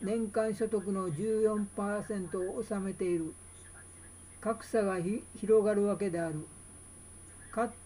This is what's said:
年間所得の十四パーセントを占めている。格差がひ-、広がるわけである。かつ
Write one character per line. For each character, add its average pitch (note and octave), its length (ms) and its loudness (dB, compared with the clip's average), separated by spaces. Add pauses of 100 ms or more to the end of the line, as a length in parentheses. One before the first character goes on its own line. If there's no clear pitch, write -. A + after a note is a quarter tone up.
年 A3 280 0
間 A3 260 0
所 A3 120 -2
得 G3+ 260 -2
の F#3+ 180 0
十 G#3+ 320 0
四 G#3+ 240 2 (100)
パ G#3 220 -2
ー G3+ 80 -6
セ G#3+ 100 -4
ン F#3 120 -4
ト G3 100 -4
を G#3 240 -4
占 G#3 180 -4
め F#3+ 140 -4
て F#3 100 -4
い F3 140 2
る。 D#3+ 160 -4 (1040)
格 A3 240 -2
差 A3+ 180 2
が F#3+ 160 2
ひ-、 G3+ 240 0 (140)
広 G#3+ 300 8
が G#3+ 80 4
る G3+ 100 4
わ G3+ 140 2
け G3+ 100 0
で E3+ 100 -2
あ E3 120 0
る。 D#3 160 -4 (1040)
か A3+ 180 0
つ - 180 -10